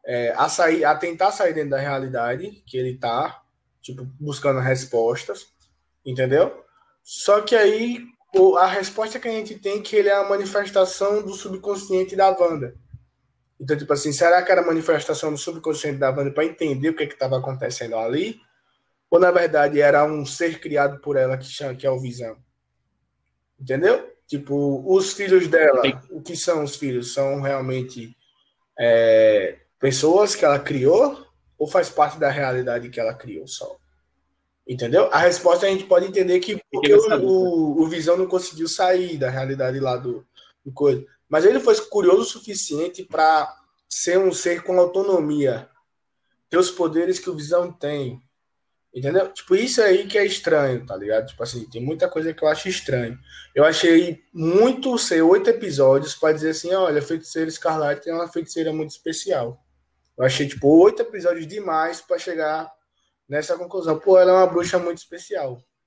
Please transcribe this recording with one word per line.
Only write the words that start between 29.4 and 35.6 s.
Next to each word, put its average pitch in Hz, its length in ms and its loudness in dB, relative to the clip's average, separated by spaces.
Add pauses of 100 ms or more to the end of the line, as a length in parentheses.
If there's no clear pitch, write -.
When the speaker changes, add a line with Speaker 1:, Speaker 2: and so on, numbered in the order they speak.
Speaker 1:
pessoas 160 560 2
que - 80 -8
ela 143 160 4
criou 160 640 0 (320)
ou 151 100 -4
faz 170 220 0
parte 147 280 0
da 147 120 0
realidade 127 600 -4
que 123 100 -12
ela 113 140 -4
criou 87 340 -16
só? - 300 -14 (880)
Entendeu? 127 440 0
A 147 80 2
resposta 175 480 4